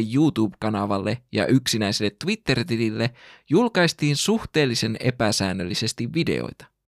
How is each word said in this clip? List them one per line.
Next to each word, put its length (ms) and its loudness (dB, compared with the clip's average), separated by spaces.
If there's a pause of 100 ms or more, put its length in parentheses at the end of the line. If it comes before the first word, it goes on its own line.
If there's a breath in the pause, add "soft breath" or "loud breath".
(140)
YouTube-kanavalle 1040 0 (140)
ja 140 0
yksinäiselle 800 0
Twitter-tilille 880 -2 (360 loud breath)
julkaistiin 680 2
suhteellisen 800 0
epäsäännöllisesti 1120 -2
videoita. 520 -4 (280)